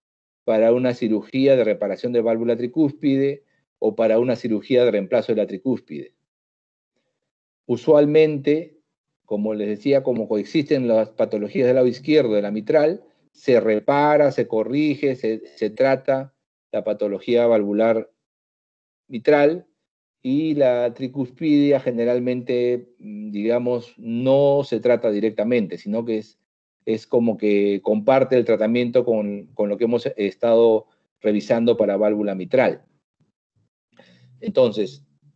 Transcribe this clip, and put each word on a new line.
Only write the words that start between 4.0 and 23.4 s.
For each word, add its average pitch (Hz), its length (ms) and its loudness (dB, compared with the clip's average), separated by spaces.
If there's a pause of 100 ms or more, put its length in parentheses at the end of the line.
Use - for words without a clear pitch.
una 123 160 -2
cirugía 120 480 0
de 120 60 2
reemplazo 104 420 -2
de 107 100 0
la 98 40 -4
tricúspide. 92 680 -8 (1500)
Usualmente, 151 1120 2 (460)
como 107 300 -4
les 104 120 -6
decía, 131 380 -2
como 113 240 -2
coexisten 131 580 -2
las 110 240 0
patologías 107 560 -2
del 127 100 2
lado 127 120 4
izquierdo 131 460 0
de 104 80 0
la 101 100 -6
mitral, 151 500 0 (300)
se 123 260 0
repara, 143 720 2
se 123 160 -2
corrige, 131 680 -2
se, 110 280 -4 (120)
se 107 140 -4
trata 135 640 -2 (360)
la - 140 -6
patología 107 640 -2
valvular 110 640 0 (1000)
mitral 147 580 0 (640)
y 147 280 -2
la 123 360 0
tricuspidia 139 840 0
generalmente, 123 1080 -2 (100)
mm, 107 320 -14
digamos, 117 680 -4